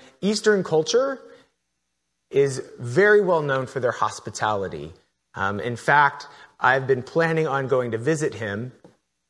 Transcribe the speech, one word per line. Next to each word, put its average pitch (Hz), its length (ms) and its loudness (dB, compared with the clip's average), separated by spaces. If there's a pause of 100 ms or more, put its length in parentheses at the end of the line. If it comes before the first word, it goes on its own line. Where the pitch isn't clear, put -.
(220)
Eastern 208 420 0
culture 240 560 0 (1120)
is 135 300 2 (180)
very 196 420 4
well 175 200 2
known 135 260 -2
for - 120 -8
their 120 120 2
hospitality. 101 1000 -4 (440)
Um, 101 240 -2
in 120 160 -4
fact, 143 520 0 (320)
I've 131 280 2
been 123 160 2
planning 165 440 0
on 135 200 -2
going 123 240 0
to 113 60 -2
visit 147 360 -2
him, 107 380 -6 (580)